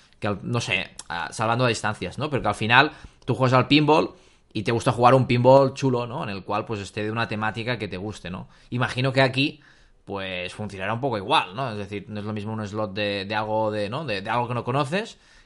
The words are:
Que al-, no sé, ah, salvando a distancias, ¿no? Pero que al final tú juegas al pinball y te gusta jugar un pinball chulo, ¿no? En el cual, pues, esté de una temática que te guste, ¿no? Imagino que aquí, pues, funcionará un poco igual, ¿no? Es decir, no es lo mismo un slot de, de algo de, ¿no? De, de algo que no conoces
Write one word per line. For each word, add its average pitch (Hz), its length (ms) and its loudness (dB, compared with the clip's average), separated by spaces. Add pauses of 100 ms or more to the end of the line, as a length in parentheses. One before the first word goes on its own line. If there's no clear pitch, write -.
(200)
Que 107 80 -4
al-, 101 160 -2
no 117 160 0
sé, 95 300 0 (180)
ah, 85 240 -6
salvando 117 320 0
a 123 40 4
distancias, 104 500 -4
¿no? 147 120 -4
Pero 127 100 -2
que 101 100 -2
al 101 40 -2
final 123 380 4 (320)
tú 123 100 0
juegas 123 200 2
al 127 120 4
pinball 151 480 4 (380)
y 110 100 -4
te 117 100 -2
gusta 117 180 2
jugar 120 220 6
un 131 140 6
pinball 131 480 6
chulo, 123 320 0
¿no? 147 160 -8
En 120 80 -6
el 98 120 -8
cual, 104 220 -4
pues, 107 160 -6
esté 101 220 -6
de 107 80 -2
una 113 180 -2
temática 110 500 -4
que 101 100 -6
te 90 100 -8
guste, 98 320 -10
¿no? 110 180 -12 (220)
Imagino 123 420 -2
que 131 80 2
aquí, 135 400 0 (460)
pues, 95 480 -8
funcionará 98 400 -6
un 117 60 -6
poco 123 180 -2
igual, 101 360 0
¿no? 104 180 -6
Es 104 40 -10
decir, 98 320 -8
no 107 120 -10
es 101 40 -10
lo 107 80 -6
mismo 107 220 -6
un 110 120 -6
slot 104 280 -6
de, 101 320 -2
de 107 80 -6
algo 107 360 0
de, 104 200 -4
¿no? 147 160 -8
De, 101 160 -4
de 110 80 -6
algo 120 180 0
que 120 60 -4
no 120 100 -4
conoces 147 540 -4 (280)